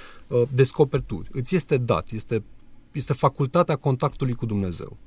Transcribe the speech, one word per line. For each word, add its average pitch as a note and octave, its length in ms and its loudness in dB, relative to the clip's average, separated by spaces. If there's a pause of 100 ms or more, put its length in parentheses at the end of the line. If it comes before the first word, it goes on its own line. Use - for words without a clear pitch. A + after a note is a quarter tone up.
(260)
uh, B2 160 2 (120)
descoperi C3 520 4
tu, G2 240 -6
îți C3 240 -4
este D#3+ 220 2
dat, A#2 340 0
este, A2 320 -4 (500)
este C#3+ 200 -4
facultatea D3 640 2
contactului C3+ 580 0
cu A#2 120 -6
Dumnezeu. G2 500 -4 (100)